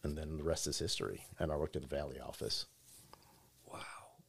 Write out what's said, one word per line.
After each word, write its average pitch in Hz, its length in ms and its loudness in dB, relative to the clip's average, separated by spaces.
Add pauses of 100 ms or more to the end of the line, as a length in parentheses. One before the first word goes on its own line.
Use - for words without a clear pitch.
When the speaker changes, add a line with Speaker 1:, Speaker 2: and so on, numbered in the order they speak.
Speaker 1:
and 73 140 2
then 78 220 0
the 76 60 -2
rest 80 220 4
is 90 120 2
history, - 480 0 (120)
and 78 140 4
I 76 40 4
worked 76 200 2
at 67 60 2
the 67 140 -8
Valley 69 240 -2
office. - 460 -2 (1040)
Speaker 2:
Wow. - 100 -8 (480)